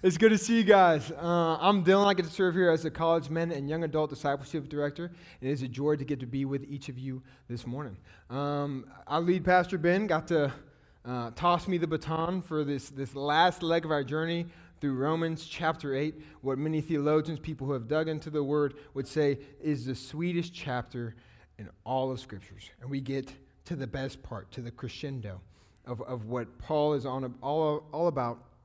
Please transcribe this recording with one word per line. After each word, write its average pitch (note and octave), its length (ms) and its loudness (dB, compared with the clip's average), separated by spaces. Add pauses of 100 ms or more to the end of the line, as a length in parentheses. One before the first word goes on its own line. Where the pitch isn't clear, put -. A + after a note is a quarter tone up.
It's F#3 120 4
good A3 140 8
to G#3+ 80 6
see A3+ 200 2
you A3 60 6
guys. F3+ 460 8
Uh, E3 500 0
I'm F#3+ 240 4
Dylan. G3 220 8
I G3+ 80 6
get F3 120 0
to D#3 60 -12
serve F#3 220 2
here F3+ 160 6
as D#3+ 140 4
the D#3 80 -2
College E3 400 2
Men E3 200 -2
and C#3 160 -4
Young D#3+ 160 -2
Adult D3+ 280 0
Discipleship C#3 580 -4
Director. D3 420 -4 (300)
It C3 80 -2
is C3+ 140 -2
a C3 40 -6
joy C#3 280 0
to C3+ 100 -6
get C#3 140 -4
to B2 80 -8
be C3+ 180 -4
with C3+ 240 -4
each C#3 180 -10
of B2+ 120 -12
you C3 240 -8 (240)
this A#2+ 180 -8
morning. B2 320 -8 (320)
Um, C#3+ 560 -2 (220)
our D3+ 140 0
lead F3 220 2
pastor, F3+ 360 4
Ben, F3 260 4
got D#3+ 220 0
to, D3 260 2 (500)
uh, B2 280 -6
toss F3 360 0
me F3+ 120 2
the E3 80 0
baton D#3+ 560 -2
for D3+ 200 -2
this, C#3 280 -4
this C3+ 240 -8
last D#3 480 4
leg E3 220 2
of D#3 60 -2
our D3 120 2
journey E3 420 -2 (360)
through C#3 120 0
Romans D#3+ 540 0
chapter D#3 480 -2
eight, D3+ 260 -4 (200)
what C3 180 -2
many D#3 200 0
theologians, D3+ 600 2
people C#3+ 260 -8
who C#3+ 80 -2
have A#2 140 -4
dug D#3 200 0
into D#3 220 -6
the D3 140 -2
word, C#3+ 320 0 (180)
would C3+ 140 -4
say C#3+ 320 2 (200)
is D3 280 -2
the C3 80 -4
sweetest E3+ 580 -4
chapter B2 640 -6 (420)
in G#2 140 -14 (140)
all C3 260 -2
of B2+ 80 -6
Scriptures. G2 500 -16 (120)
And B2+ 100 -8
we C#3 100 -4
get C3+ 320 -6 (320)
to F3 120 -6
the C3 100 -6
best C3+ 340 -8
part, - 300 -12
to - 80 -12
the A#2+ 100 -10
crescendo A#2 680 -10 (460)
of, A#2+ 160 -8
of A#2+ 240 -8
what A#2 320 -6
Paul D3+ 380 2
is C3 100 -2
on, C3 360 -4
all, D3+ 520 0
all E3 160 2
about B2 340 -4 (220)